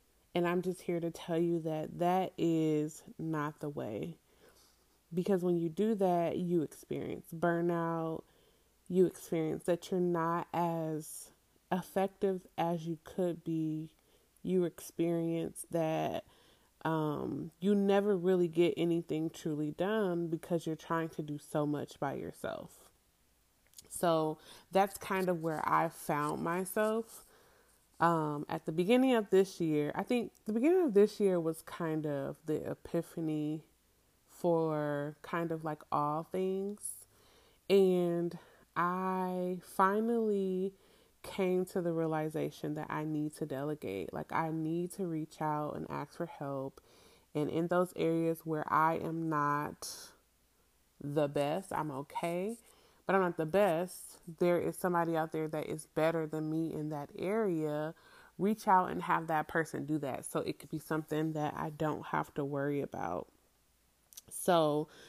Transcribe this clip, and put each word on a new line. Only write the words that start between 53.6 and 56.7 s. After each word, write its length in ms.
there 200
is 180
somebody 400
out 160
there 140
that 200
is 280
better 320
than 220
me 220